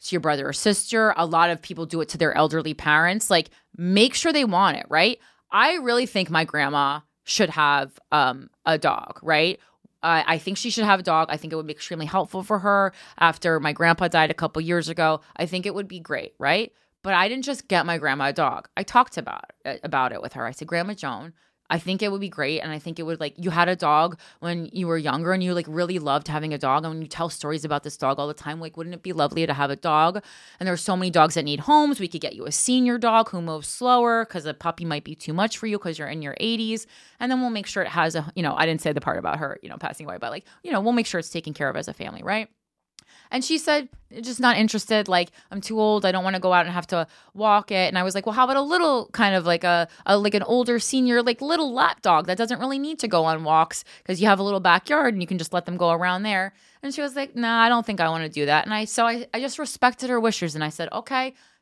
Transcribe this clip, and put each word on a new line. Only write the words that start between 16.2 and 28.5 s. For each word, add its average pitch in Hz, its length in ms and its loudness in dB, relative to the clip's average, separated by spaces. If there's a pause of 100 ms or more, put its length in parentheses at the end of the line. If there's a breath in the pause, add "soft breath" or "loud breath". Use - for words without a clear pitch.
right? 170 340 0 (280)
But 190 120 -4
I 185 160 4
didn't 254 160 -6
just 277 240 -6
get 165 160 2
my 170 120 -2
grandma 139 300 -2
a 139 60 -2
dog. - 420 -2
I 196 80 -4
talked - 340 2
about, - 280 -10 (180)
uh, 135 200 -8
about 131 280 -2
it 101 100 -12
with - 120 -12
her. 127 120 -8
I 120 60 -8
said, 131 160 -14
"Grandma 175 260 -4
Joan, 139 380 -12 (380)
I 165 100 0
think 185 220 -4
it 208 100 -2
would 196 80 -4
be 202 80 -6
great." 156 320 -4
And 156 140 -8
I 151 40 -10
think 165 220 -12
it 165 40 -8
would, 160 180 -6
like, 147 160 -8
you 175 140 -4
had 170 180 4
a 185 80 2
dog 160 420 2 (220 loud breath)
when 170 320 -4
you 180 120 -4
were 165 120 0
younger 156 340 -2
and 185 100 0
you, 180 120 0
like, 175 160 -2
really 175 280 -2
loved 147 300 0
having 156 260 -4
a 147 40 -6
dog. 139 260 0
And 160 120 -6
when 160 60 -8
you 156 60 -10
tell 170 220 -6
stories 151 340 -8
about 147 200 -2
this 147 120 -12
dog 139 240 -2
all 143 80 -4
the 151 60 -8
time, 156 260 -12